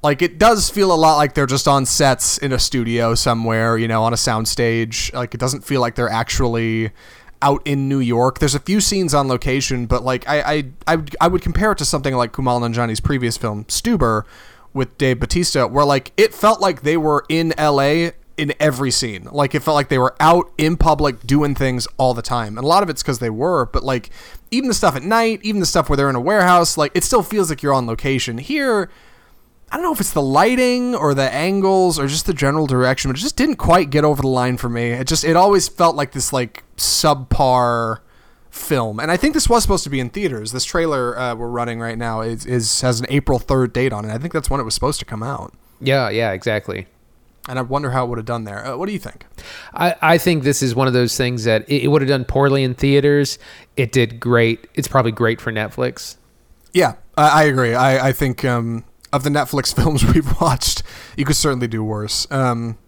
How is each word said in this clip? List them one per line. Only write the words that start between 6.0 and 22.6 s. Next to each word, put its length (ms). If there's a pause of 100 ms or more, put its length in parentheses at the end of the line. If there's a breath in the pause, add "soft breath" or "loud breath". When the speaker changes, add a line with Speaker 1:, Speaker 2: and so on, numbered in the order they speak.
Speaker 1:
actually 840 (500 loud breath)
out 240
in 220
New 100
York. 400
There's 160
a 60
few 200
scenes 320
on 140
location, 600
but, 180
like, 240
I, 120
I, 240 (220)
I, 120 (220)
I 80
would 140
compare 300
it 60
to 60
something 300
like 180
Kumail 280
Nanjiani's 400
previous 360
film, 280
Stuber, 580 (500 loud breath)
with 260
Dave 200
Bautista, 480
where, 200
like, 320
it 160
felt 260
like 220
they 160
were 320
in 280
L 220
A 320 (240)
in 240
every 300
scene. 420
Like, 220
it 80
felt 120
like 140
they 100
were 220
out 380
in 180
public 500
doing 280
things 420
all 160
the 80
time. 380
And 60